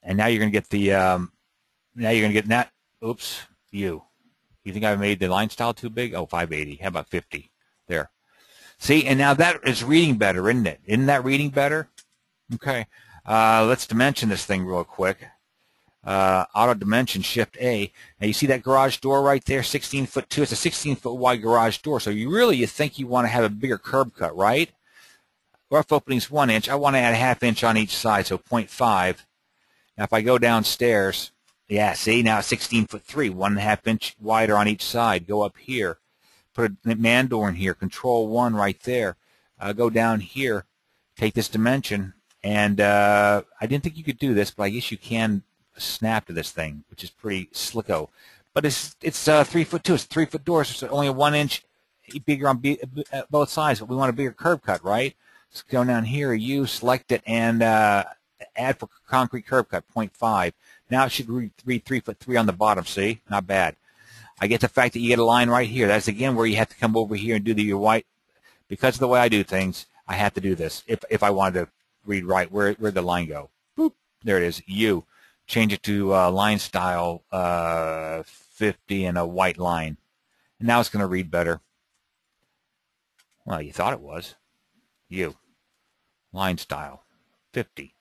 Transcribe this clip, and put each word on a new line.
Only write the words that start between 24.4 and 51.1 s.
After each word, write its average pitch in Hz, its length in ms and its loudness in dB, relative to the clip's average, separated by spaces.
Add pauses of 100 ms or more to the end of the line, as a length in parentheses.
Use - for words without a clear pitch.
Rough 147 220 2
opening's 135 400 -2
one 143 180 2
inch. 110 180 2
I 139 60 0
wanna 143 240 2
add 120 140 4
a 117 40 2
half 123 280 2
inch 117 180 0
on 113 140 4
each 107 180 0
side, 101 320 0
so 92 120 -4
point 113 320 -4
five. 95 540 0 (760)
Now 104 60 -4
if - 100 -4
I 110 80 2
go 123 160 4
downstairs, 113 920 0 (380)
yeah, 104 240 0
see, 117 300 0
now 110 180 2
sixteen-foot-three, 113 880 -4
one 95 240 -2
and 101 60 0
a 101 40 -4
half 104 240 0
inch 110 320 -4
wider 107 380 2
on 104 100 4
each 107 160 -2
side. 107 440 0
Go 104 160 0
up 101 160 -4
here, 107 400 -6 (560)
put 113 200 0 (120)
a 113 80 2
man 117 320 4
door 110 240 0
in 85 60 -6
here, 90 180 -2
control 113 540 -2
one 117 260 0
right 101 300 -2
there. 117 320 -2 (420)
Uh, 101 160 -6
go 117 160 0
down 113 300 2
here, 110 440 -6 (540)
take 107 160 0
this 110 140 -2
dimension, 110 680 -2 (280)
and, 104 380 2
uh, 104 640 6 (180)
I 113 60 -4
didn't 139 160 -2
think 160 160 -6
you 156 60 -14
could 139 140 -6
do 135 140 0
this, 101 180 2
but - 120 -8
I 101 80 -2
guess 120 200 -8
you 110 60 -10
can 110 460 -2 (340)
snap 110 500 -4
to 90 60 -14
this 82 180 -6
thing, 76 380 -8
which - 160 -20
is 90 60 -16
pretty 95 420 -8
slicko. 95 560 -6 (460)
But 151 100 0
it's, - 380 -4
it's, - 260 -2
uh, 151 160 6
three-foot-two. 170 500 0
It's 139 100 -2
a - 40 -20
three-foot 156 380 -2
door, 165 180 2
so - 220 -10
it's 127 60 -6
only 143 160 0
a 139 40 -2